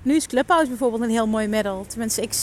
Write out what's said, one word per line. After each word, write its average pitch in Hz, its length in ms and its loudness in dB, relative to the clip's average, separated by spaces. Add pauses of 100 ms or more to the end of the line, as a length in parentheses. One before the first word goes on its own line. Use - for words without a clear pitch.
Nu 277 100 4
is 311 120 0
Clubhouse 311 400 2
bijvoorbeeld 233 340 -2
een 240 80 0
heel 226 180 2
mooi 214 200 0
middel. 202 400 -2
Tenminste, 226 340 -4
ik, 226 220 -4